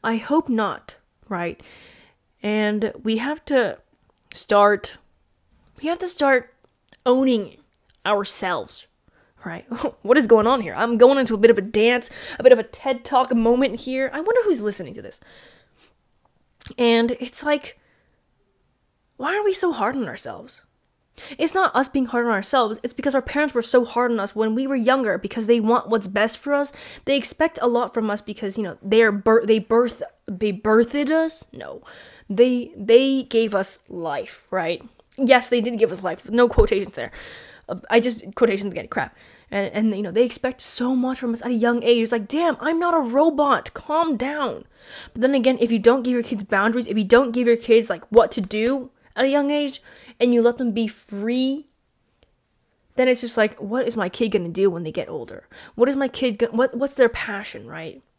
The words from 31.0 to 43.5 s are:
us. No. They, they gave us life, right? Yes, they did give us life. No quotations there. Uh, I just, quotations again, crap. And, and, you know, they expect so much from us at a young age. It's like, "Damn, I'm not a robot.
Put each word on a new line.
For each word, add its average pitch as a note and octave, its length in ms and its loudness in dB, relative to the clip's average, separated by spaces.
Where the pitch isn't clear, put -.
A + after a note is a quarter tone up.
us. D#4+ 420 -2
No. C#2 300 -16
They, A#3+ 480 2
they B3+ 480 4
gave A3+ 300 0
us F#3+ 340 -2
life, D#3 600 -10
right? F3 320 -4
Yes, C4 320 4
they A#3+ 120 2
did A#3 180 -4
give G3+ 140 2
us F#3 100 -12
life. F3+ 280 -8
No A#3+ 180 4
quotations - 460 0
there. A#2 160 -10
Uh, G3 120 -8
I A#3 100 4
just, A3 340 -6
quotations G3+ 380 0
again, - 160 -12
crap. - 280 -6
And, G3 220 -4
and, G#3+ 240 0
you G3+ 60 -6
know, F3+ 100 -8
they A#3 120 4
expect B3+ 380 -6
so B3 320 -4
much B3+ 240 -2
from A#3+ 140 -4
us A#3 100 -8
at B3 80 -6
a B3 40 0
young A#3+ 280 0
age. A#3 220 4
It's A3+ 80 -4
like, A3 160 -4
"Damn, D#4+ 320 0
I'm E4 180 -2
not F4 160 0
a D#4+ 60 2
robot. C#4 760 0